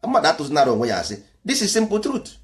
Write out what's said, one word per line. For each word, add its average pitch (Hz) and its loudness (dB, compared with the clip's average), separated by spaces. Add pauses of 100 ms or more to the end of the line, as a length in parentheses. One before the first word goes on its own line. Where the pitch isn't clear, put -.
mmadụ 135 2
atụzinara 147 2
onwe 117 0
ya 101 -2
asị. 92 -8 (300)
This - -2
is 202 -2
simple 214 2
truth. 254 -6 (140)